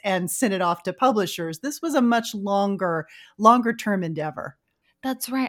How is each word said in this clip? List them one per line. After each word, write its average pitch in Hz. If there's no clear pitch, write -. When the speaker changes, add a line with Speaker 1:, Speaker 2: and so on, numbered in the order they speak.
Speaker 1:
and 185
sent 202
it 185
off 175
to 185
publishers. 180
This -
was 311
a 262
much 233
longer, 196
longer 233
term 202
endeavor. 156
Speaker 2:
That's 262
right. 262